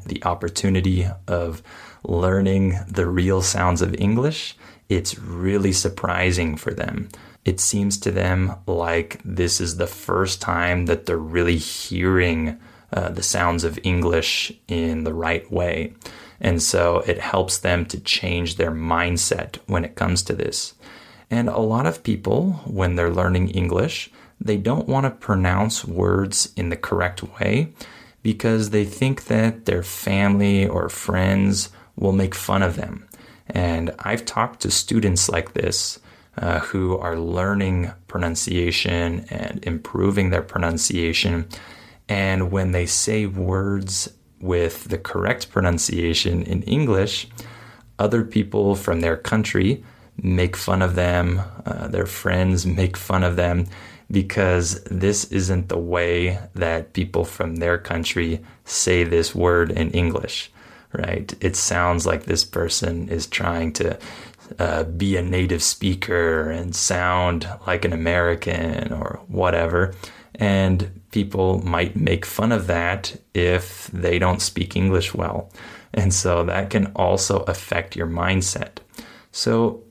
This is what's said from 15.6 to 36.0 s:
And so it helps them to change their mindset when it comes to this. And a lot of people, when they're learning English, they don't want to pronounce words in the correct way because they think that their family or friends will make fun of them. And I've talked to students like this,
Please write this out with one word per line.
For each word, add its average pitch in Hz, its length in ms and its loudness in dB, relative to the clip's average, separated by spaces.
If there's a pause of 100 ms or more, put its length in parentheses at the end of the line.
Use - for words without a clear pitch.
And 87 220 2
so 87 440 2
it 87 140 0
helps 92 400 -2
them 90 280 0
to - 120 -10
change 85 560 -2
their 82 160 0
mindset 82 840 -2 (100)
when 85 180 0
it - 100 -12
comes 90 280 0
to 92 100 -4
this. - 400 -4 (560)
And 120 200 0
a - 100 0
lot 113 280 2
of 165 160 -4
people, 139 500 0 (120)
when 92 300 0
they're 85 180 2
learning 90 360 2
English, 90 600 0 (280)
they 107 180 0
don't 113 300 0
want 135 180 2
to 131 60 0
pronounce 98 760 0
words 95 680 0
in 85 140 -2
the 87 60 -2
correct 90 480 -2 (160)
way 120 340 2 (480)
because 110 480 2
they 104 160 2
think 131 400 -2
that 113 400 0
their 92 160 2
family 98 840 2
or 87 220 -2
friends 95 800 2 (260)
will 98 160 2
make 95 240 2
fun 98 260 0
of 87 140 2
them. - 320 -8 (400)
And 85 520 0
I've 110 260 -4
talked - 360 -4
to 90 100 -2
students 104 580 2
like - 240 -2
this, - 460 -2 (380)